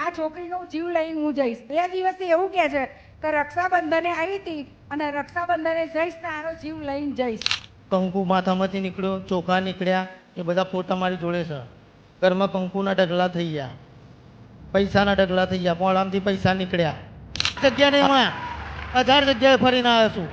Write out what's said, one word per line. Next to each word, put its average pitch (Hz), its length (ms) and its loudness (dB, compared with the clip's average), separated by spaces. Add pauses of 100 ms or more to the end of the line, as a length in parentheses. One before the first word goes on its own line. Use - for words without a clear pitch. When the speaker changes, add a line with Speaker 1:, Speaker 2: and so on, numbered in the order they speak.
Speaker 1:
આ 349 40 -2 (100)
છોકરીનો 349 520 -6
જીવ 330 180 -6
લઈને 320 320 -2
હું 302 120 0
જઈશ." 233 240 0 (120)
બે 330 180 0
દિવસથી 370 380 -2
એવું 349 240 2
કહે 349 200 0
છે 269 160 -2 (360)
કે 311 100 -2
રક્ષાબંધને 330 800 0
આવી 339 240 -2
હતી 320 280 -8 (280)
અને 294 200 -4
રક્ષાબંધને 330 760 -2
જઈશ 320 340 -2
ને 349 60 -10
આનો 311 260 -8
જીવ 311 280 -12
લઈને 285 300 -6
જઈશ. 233 280 -4 (520)
Speaker 2:
કંકુ 185 320 -2
માથામાંથી 190 560 -2
નીકળ્યો, 190 400 -6
ચોખા 185 400 -2
નીકળ્યા, 185 480 -2 (300)
એ 185 40 -8
બધા 175 220 0
ફોટા 185 320 -4
મારી 185 200 -2
જોડે 170 280 -4
છે. 156 160 -8 (600)
ઘરમાં 185 300 2
કંકુના 190 420 -2
ઢગલા 180 340 2
થઈ 170 240 -4
ગયા, 139 180 -6 (1000)
પૈસાના 196 420 4
ઢગલા 185 320 2
થઈ 185 140 -2
ગયા, 175 140 2
પોળામથી 190 460 0
પૈસા 190 340 0
નીકળ્યા. 180 400 -2 (680)
જગ્યા 277 260 6
નહીં 277 160 6
એમાં, 262 260 6 (680)
હજાર 269 260 6
જગ્યાએ 269 300 6
ફરીને 247 340 4
આવ્યો 226 200 6
છું. 165 240 -4